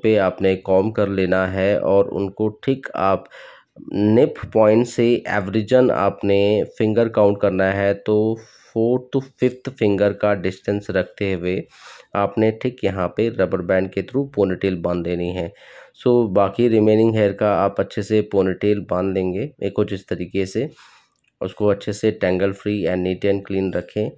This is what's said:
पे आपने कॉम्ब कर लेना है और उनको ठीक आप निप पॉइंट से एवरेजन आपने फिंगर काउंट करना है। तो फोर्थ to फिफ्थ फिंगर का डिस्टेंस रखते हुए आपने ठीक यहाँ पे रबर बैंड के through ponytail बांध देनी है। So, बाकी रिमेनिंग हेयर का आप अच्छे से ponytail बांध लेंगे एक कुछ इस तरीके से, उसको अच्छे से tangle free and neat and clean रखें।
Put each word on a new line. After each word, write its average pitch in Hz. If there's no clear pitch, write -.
पे 110
आपने 95
कॉम्ब 95
कर 101
लेना 95
है 95
और 98
उनको 98
ठीक 135
आप 95
निप 107
पॉइंट 110
से 117
एवरेजन 110
आपने 101
फिंगर 113
काउंट 104
करना 95
है। 98
तो 107
फोर्थ 120
to 135
फिफ्थ 127
फिंगर 101
का 104
डिस्टेंस 98
रखते 95
हुए 90
आपने 107
ठीक 127
यहाँ 95
पे 113
रबर 90
बैंड 92
के 98
through 139
ponytail 95
बांध 87
देनी 87
है। 85
So, 120
बाकी 101
रिमेनिंग 110
हेयर 104
का 104
आप 98
अच्छे 98
से 104
ponytail 95
बांध 95
लेंगे 95
एक 98
कुछ 104
इस -
तरीके 92
से, 117
उसको 92
अच्छे 101
से 107
tangle 92
free 104
and 92
neat 92
and 98
clean 95
रखें। 107